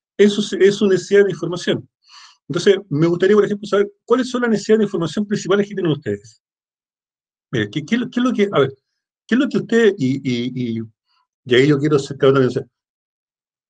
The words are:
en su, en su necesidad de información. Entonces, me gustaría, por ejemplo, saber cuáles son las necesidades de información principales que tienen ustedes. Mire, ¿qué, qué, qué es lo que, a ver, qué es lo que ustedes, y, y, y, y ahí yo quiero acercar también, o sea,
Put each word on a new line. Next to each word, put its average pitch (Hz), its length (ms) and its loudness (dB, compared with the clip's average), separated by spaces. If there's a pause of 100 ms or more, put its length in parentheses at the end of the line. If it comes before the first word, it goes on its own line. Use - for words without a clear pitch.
(180)
en 208 100 6
su, 202 280 -4
en 196 160 4
su 208 140 0
necesidad 196 380 2
de 196 60 0
información. 170 580 -6 (580)
Entonces, 175 300 2 (140)
me 151 160 2
gustaría, 185 300 2
por 202 100 4
ejemplo, 202 200 -8
saber 202 240 0 (140)
cuáles 247 240 0
son 247 140 -4
las 233 80 0
necesidades 220 300 2
de 208 40 2
información 196 420 -4
principales 202 400 -2
que 208 80 -16
tienen 175 180 -2
ustedes. 104 500 -8 (1080)
Mire, 104 200 -4
¿qué, 156 160 -8
qué, 226 100 -2
qué 247 240 -6
es 247 40 0
lo 254 80 0
que, 202 200 0
a 151 80 2
ver, - 140 0 (520)
qué - 80 -2
es 247 40 2
lo 277 100 0
que 208 100 -4
ustedes, 208 400 2
y, 131 180 -2
y, 123 600 -6
y, 113 40 -8 (600)
y 123 100 0
ahí 135 140 6
yo 147 100 2
quiero 151 180 0
acercar 135 360 2
también, 135 160 2
o - 20 -2
sea, - 120 -6 (1080)